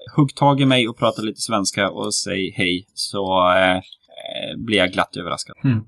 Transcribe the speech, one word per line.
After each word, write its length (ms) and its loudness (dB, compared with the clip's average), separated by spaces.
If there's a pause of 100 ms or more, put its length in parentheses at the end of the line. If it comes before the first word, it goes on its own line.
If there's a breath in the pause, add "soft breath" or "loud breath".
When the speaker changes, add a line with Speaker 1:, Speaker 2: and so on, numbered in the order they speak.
(160)
Speaker 1:
hugg 200 2
tag 260 4
i 40 4
mig 220 4
och 100 -8
prata 240 0
lite 200 -6
svenska 480 -2
och 240 -6
säg 440 -4
hej, 360 0
så, 580 0
eh, 240 6
eh, 840 -10
blir 200 -2
jag 140 2
glatt 260 -2
överraskad. 460 -8
Speaker 2:
Mm. 240 2